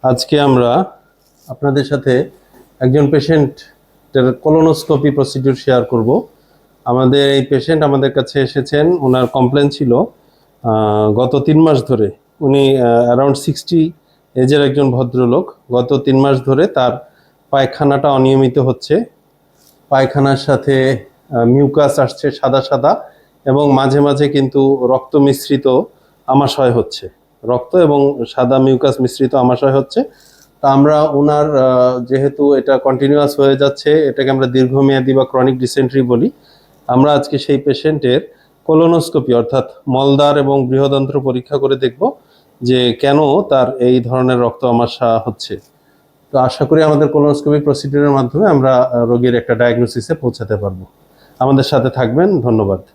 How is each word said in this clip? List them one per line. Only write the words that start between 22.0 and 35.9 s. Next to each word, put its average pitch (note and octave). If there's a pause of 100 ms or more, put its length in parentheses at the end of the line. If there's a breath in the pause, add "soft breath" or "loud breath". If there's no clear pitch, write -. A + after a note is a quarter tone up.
সাদা C3+
সাদা C#3+ (360 loud breath)
এবং C#3
মাঝে C3+
মাঝে C#3+
কিন্তু C3+
রক্ত C3
মিশ্রিত C#3 (460 soft breath)
আমাশয় C3+
হচ্ছে, A2 (340)
রক্ত B2
এবং C#3+
সাদা B2+
মিউকাস C3
মিশ্রিত B2+
আমাশয় B2+
হচ্ছে। C#3 (580 soft breath)
তা C#3
আমরা D3
ওনার, D3
আহ, B2+
যেহেতু C#3+
এটা C3+
কন্টিনিউয়াস C#3+
হয়ে C#3
যাচ্ছে, C#3+
এটাকে C3+
আমরা C3+
দীর্ঘমেয়াদী C3
বা C3
ক্রনিক C3
ডিসেন্ট্রি C3